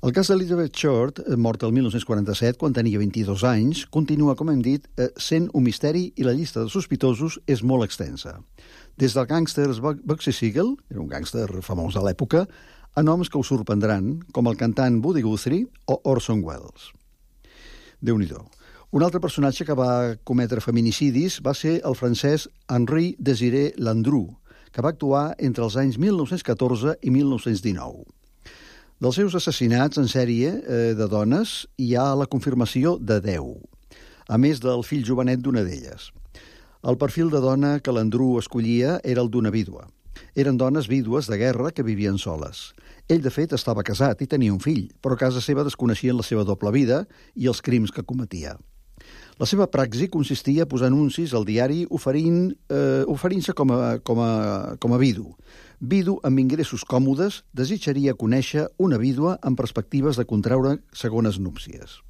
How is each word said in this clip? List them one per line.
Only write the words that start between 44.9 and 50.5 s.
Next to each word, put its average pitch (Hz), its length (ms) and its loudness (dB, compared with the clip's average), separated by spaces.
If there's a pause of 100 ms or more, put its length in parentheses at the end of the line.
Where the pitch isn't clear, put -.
però 131 160 -2
a 117 60 -6
casa 127 200 0
seva 143 220 0
desconeixien 127 560 0
la 110 80 -2
seva 110 160 0
doble 101 320 -2
vida 135 300 2 (340)
i 123 80 0
els 120 160 0
crims 113 320 0
que 113 80 -8
cometia. 107 540 -8 (840)
La 131 80 -2
seva 196 240 2
praxi 123 380 0
consistia 147 560 0